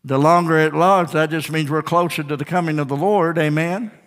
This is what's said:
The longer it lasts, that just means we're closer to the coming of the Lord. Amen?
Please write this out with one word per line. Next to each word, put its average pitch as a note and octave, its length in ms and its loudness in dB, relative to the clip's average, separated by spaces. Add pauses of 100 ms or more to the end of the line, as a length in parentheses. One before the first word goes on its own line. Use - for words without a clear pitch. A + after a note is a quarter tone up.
The C3+ 140 0
longer E3 400 4
it D#3 160 2
lasts, F3 400 2
that D#3 160 0
just D#3 200 -6
means D#3 200 -2
we're D#3 120 -2
closer E3+ 400 -2
to C#3+ 140 -6
the C#3+ 80 -6
coming E3 340 -2
of C#3+ 100 -4
the C#3 80 -4
Lord. E3+ 420 0
Amen? E3+ 520 -2 (160)